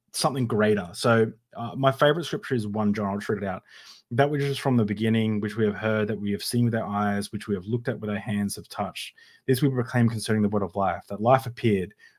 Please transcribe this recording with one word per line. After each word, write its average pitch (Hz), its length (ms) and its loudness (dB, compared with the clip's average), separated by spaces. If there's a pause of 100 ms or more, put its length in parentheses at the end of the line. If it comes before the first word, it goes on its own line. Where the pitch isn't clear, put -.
(120)
something 135 340 0
greater. 107 460 2
So, 113 400 4 (240)
uh, 139 200 -8
my 135 140 4
favorite 151 340 4
scripture - 300 -6
is 107 140 -2
one 104 260 0
John. 104 140 -2
I'll 98 100 -2
just 104 100 -10
read 101 140 -2
it 101 40 -4
out. 92 180 -6 (480)
"That 139 180 4
which 147 120 -2
is 139 160 -2
from 131 180 2
the 113 80 4
beginning, 110 560 0
which 104 160 -4
we 117 80 2
have 101 100 0
heard, 107 320 0
that 104 140 -4
we 101 100 -4
have 98 140 -4
seen 120 220 2
with 113 100 0
our 107 100 -4
eyes, 101 460 -2
which - 160 -8
we 104 80 0
have 92 100 -8
looked 117 220 -4
at 120 100 -4
with 110 120 -6
our 104 80 -2
hands, 101 360 -4
have - 140 -14
touched. - 460 -8 (320)
This 131 140 2
we 147 100 4
proclaim 120 380 2
concerning 107 340 0
the 104 60 4
word 101 140 0
of 92 140 -6
life, 92 320 -2
that 101 120 -8
life 120 260 4
appeared. 104 480 0 (240)